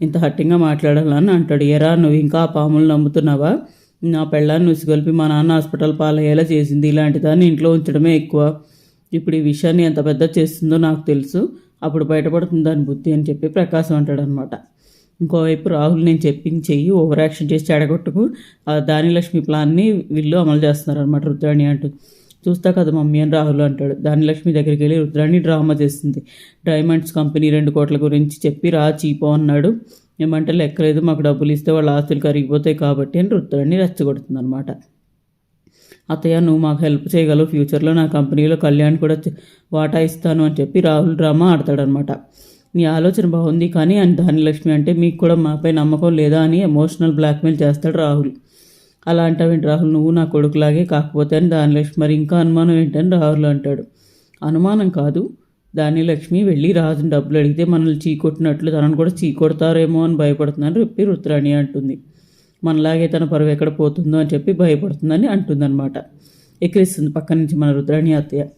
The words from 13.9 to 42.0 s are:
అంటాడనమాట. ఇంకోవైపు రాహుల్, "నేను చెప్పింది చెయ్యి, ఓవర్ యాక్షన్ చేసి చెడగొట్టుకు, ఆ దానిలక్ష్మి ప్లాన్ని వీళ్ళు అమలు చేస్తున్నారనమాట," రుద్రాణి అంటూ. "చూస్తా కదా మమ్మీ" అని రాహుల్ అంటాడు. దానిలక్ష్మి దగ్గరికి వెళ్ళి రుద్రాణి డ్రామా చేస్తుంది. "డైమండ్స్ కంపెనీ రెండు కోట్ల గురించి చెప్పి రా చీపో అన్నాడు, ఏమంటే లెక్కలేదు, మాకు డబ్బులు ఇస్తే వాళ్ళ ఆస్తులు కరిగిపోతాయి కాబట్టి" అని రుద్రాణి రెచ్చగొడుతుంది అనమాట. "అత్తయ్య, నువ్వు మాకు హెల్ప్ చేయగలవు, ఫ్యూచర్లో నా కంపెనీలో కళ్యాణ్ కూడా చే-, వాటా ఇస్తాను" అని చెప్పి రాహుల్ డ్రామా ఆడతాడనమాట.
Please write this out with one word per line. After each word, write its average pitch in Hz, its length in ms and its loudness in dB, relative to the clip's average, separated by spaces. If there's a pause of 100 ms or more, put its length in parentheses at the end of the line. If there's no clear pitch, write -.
అంటాడనమాట. 143 540 -4 (720)
ఇంకోవైపు 160 480 -2
రాహుల్, 160 360 0
"నేను 165 220 2
చెప్పింది 156 460 -4
చెయ్యి, 147 180 0
ఓవర్ 160 280 2
యాక్షన్ 156 340 -2
చేసి 156 200 -2
చెడగొట్టుకు, 165 580 -2 (380)
ఆ 151 100 -2
దానిలక్ష్మి 160 600 0
ప్లాన్ని 156 520 0
వీళ్ళు 156 440 -2
అమలు 156 240 2
చేస్తున్నారనమాట," 147 640 0
రుద్రాణి 147 400 0
అంటూ. 143 240 -2 (600)
"చూస్తా 180 220 0
కదా 175 220 0
మమ్మీ" 151 280 0
అని 151 100 0
రాహుల్ 151 300 0
అంటాడు. 139 340 -2
దానిలక్ష్మి 156 580 0
దగ్గరికి 147 300 0
వెళ్ళి 156 160 2
రుద్రాణి 151 400 0
డ్రామా 156 360 0
చేస్తుంది. 147 480 -2 (440)
"డైమండ్స్ 160 480 0
కంపెనీ 151 360 0
రెండు 151 200 2
కోట్ల 147 260 0
గురించి 147 340 0 (160)
చెప్పి 147 240 -2
రా 156 180 2
చీపో 151 440 -2
అన్నాడు, 151 440 2 (440)
ఏమంటే 156 320 -2
లెక్కలేదు, 156 480 0
మాకు 160 220 0
డబ్బులు 147 300 0
ఇస్తే 147 200 -2
వాళ్ళ 156 180 2
ఆస్తులు 147 300 0
కరిగిపోతాయి 147 560 0
కాబట్టి" 143 420 -2
అని 185 100 2
రుద్రాణి 156 480 0
రెచ్చగొడుతుంది 143 640 -2
అనమాట. 131 300 -6 (1400)
"అత్తయ్య, 165 300 0
నువ్వు 160 200 2
మాకు 151 220 0
హెల్ప్ 147 340 -2
చేయగలవు, 156 300 2
ఫ్యూచర్లో 151 460 0
నా 160 140 2
కంపెనీలో 151 500 0
కళ్యాణ్ 151 420 2
కూడా 156 160 0
చే-, 156 200 -6 (380)
వాటా 156 260 -2
ఇస్తాను" 160 460 0
అని 151 160 0
చెప్పి 139 200 0
రాహుల్ 160 360 2
డ్రామా 156 300 2
ఆడతాడనమాట. 143 640 0 (640)